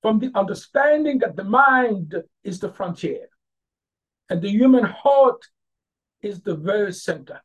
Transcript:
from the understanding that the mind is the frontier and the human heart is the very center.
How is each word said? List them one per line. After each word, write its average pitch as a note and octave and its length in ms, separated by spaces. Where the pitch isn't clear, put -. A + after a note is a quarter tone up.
from A3 200
the B3+ 140
understanding C#4 840
that - 180
the F#3+ 80
mind A3+ 680
is F#3 160
the G3 120
frontier F3 560
and F3 100
the G3 80
human B3 360
heart C4+ 600
is G3+ 180
the F3+ 140
very F#3+ 400
center. - 500